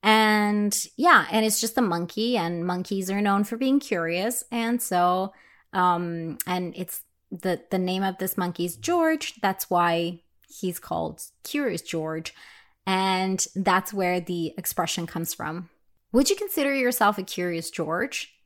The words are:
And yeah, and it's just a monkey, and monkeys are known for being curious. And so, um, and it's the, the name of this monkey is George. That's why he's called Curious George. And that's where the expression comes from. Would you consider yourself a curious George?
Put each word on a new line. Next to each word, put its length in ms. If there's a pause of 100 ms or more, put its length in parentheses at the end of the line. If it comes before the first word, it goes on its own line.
And 720 (220)
yeah, 340
and 140
it's 160
just 180
a 40
monkey, 540
and 300
monkeys 420
are 120
known 240
for 120
being 220
curious. 720
And 320
so, 500 (400)
um, 760
and 280
it's 280 (280)
the, 400
the 80
name 240
of 160
this 180
monkey 280
is 120
George. 680
That's 280
why 520 (260)
he's 320
called 420 (220)
Curious 380
George. 520 (500)
And 680
that's 380
where 260
the 400
expression 480
comes 280
from. 360 (400)
Would 200
you 40
consider 400
yourself 420
a 60
curious 480
George? 640 (120)